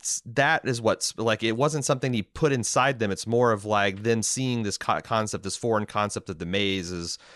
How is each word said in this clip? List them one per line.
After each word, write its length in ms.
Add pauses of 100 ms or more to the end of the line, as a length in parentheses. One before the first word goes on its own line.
s-, 240
that 420
is 140
what's, 380
like, 240
it 160
wasn't 260
something 300
he 80
put 300
inside 480
them. 100
It's 160
more 260
of, 140
like, 360
them 200
seeing 400
this 160
co-, 240
concept, 420
this 140
foreign 260
concept 460
of 80
the 80
maze 440
is, 280 (180)